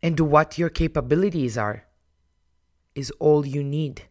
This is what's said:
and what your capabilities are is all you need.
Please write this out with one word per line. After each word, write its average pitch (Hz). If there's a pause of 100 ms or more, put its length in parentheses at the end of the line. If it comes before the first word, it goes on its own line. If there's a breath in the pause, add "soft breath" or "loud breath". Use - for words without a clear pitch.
and 165
what 156
your 170
capabilities 151
are 104 (1120)
is 131
all 151
you 139
need. 143